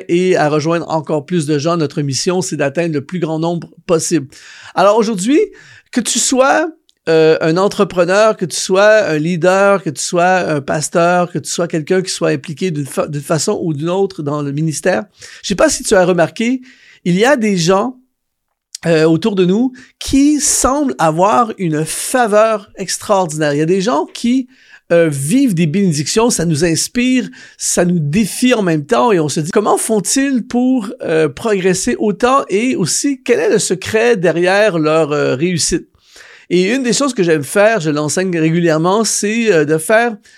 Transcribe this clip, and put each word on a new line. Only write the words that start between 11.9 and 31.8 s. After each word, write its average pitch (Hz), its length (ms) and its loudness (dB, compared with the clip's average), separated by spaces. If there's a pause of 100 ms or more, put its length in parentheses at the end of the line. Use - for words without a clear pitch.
qui 185 100 -4
soit 160 200 -2
impliqué 156 400 -4
d'une 147 160 -4
fa-, 175 220 -6
d'une 147 120 -6
façon 165 420 -2
ou 160 120 -2
d'une 156 160 -6
autre 190 320 -2
dans 147 180 -4
le 143 120 -4
ministère, 160 520 -2 (380)
je - 60 -10
sais 202 60 -2
pas 311 140 2
si 269 140 -4
tu - 120 -4
as 185 120 4
remarqué, 226 560 0 (420)
il 175 140 2
y 220 80 2
a 285 100 4
des 214 220 0
gens, 190 400 0 (880)
euh, 160 180 2
autour 165 300 2
de 185 100 2
nous 226 280 2 (260)
qui 285 420 2
semblent 269 580 0
avoir 196 600 2
une 156 260 -2
faveur 214 920 0
extraordinaire. 170 760 -2
Il 143 60 0
y 151 40 2
a 160 40 0
des 190 160 2
gens 269 240 -2
qui, 247 420 -2 (420)
euh, 170 220 4
vivent 190 400 2
des 170 140 2
bénédictions, 185 640 0
ça 165 160 -2
nous 160 180 0
inspire, 247 640 0 (300)
ça - 260 -2
nous 175 140 0
défie 190 560 0
en 220 80 2
même 160 240 0
temps 233 260 2
et 175 80 2
on 151 80 0
se 151 120 -4
dit, « 151 120 -4
Comment 247 240 2
font-ils 247 720 -2
pour, 247 440 0 (120)
euh, 160 260 0
progresser 190 720 0